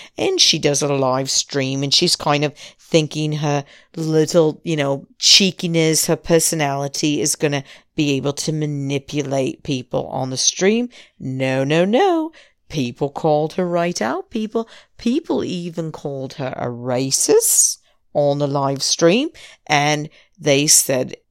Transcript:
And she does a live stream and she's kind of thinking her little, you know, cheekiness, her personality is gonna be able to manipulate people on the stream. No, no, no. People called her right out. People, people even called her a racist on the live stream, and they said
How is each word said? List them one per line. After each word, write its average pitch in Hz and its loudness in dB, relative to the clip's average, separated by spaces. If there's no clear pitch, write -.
And 381 0
she - 2
does 143 0
a 143 0
live 135 0
stream 135 -2
and 139 -2
she's 170 2
kind 147 0
of 143 -4
thinking 151 0
her 147 -2
little, 156 2
you 160 -4
know, 139 -2
cheekiness, 165 2
her 160 2
personality 147 0
is 147 -2
gonna 143 -2
be 147 0
able 139 -2
to - -6
manipulate 139 -4
people 131 -4
on 135 -6
the 131 -8
stream. 226 0
No, 131 -2
no, 156 2
no. 320 2
People 135 -4
called 151 0
her 180 -2
right 175 -2
out. 269 -4
People, 226 -4
people 254 -2
even 170 -6
called 139 -8
her 135 -6
a 123 -4
racist 127 0
on 143 4
the 143 2
live 139 0
stream, 214 2
and 151 0
they 147 4
said - 2